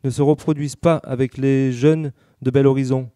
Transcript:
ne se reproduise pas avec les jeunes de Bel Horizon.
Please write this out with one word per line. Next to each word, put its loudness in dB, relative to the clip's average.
ne -2
se -2
reproduise 0
pas 0
avec -6
les 0
jeunes 0
de -2
Bel 4
Horizon. 0